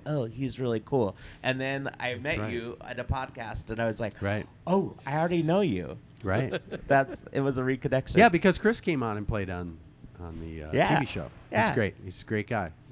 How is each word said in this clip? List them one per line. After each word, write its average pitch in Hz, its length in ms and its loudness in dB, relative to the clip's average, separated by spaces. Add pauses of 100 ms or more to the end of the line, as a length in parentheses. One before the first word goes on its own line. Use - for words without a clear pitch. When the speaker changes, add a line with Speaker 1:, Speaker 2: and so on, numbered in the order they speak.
Speaker 1:
"Oh, 147 200 0
he's 123 340 -6
really 117 240 0
cool." 113 320 0 (260)
And 131 180 -2
then 139 380 -2
I 123 120 -4
Speaker 2:
That's 123 120 -6
Speaker 1:
met 147 160 -2
Speaker 2:
right. 110 140 -2
Speaker 1:
you 120 240 -6 (100)
at 123 140 -8
a 120 40 -8
podcast, 127 680 -6
and 110 100 -2
I 117 80 2
was 107 100 -2
like, 107 240 -4
Speaker 2:
Right. 101 240 0 (180)
Speaker 1:
"Oh, 180 300 2 (100)
I 139 140 -2
already 170 240 2
know 170 200 4
you." 92 360 -2 (240)
Speaker 2:
Right. 110 400 0 (100)
Speaker 1:
<laughs> - 140 -10
That's, 139 460 2
it - 80 0
was 135 180 2
a 127 40 0
reconnection. 131 540 0
Speaker 2:
Yeah, 226 120 10
because 175 300 6
Chris 226 220 2
came 147 220 0
on 110 140 0
and 104 100 -4
played 101 240 0
on, 87 260 -4 (440)
on 82 180 -10
the, 80 280 -8
uh, 78 60 -12
Speaker 1:
Yeah. - 280 4
Speaker 2:
T 135 40 0
V - 60 -6
show. 78 200 -6 (200)
Speaker 1:
Yeah. 220 160 2
Speaker 2:
He's 170 80 0
great. 101 200 2 (100)
He's 92 180 -12
a - 40 -16
great 107 200 0
guy. 98 240 -2 (220)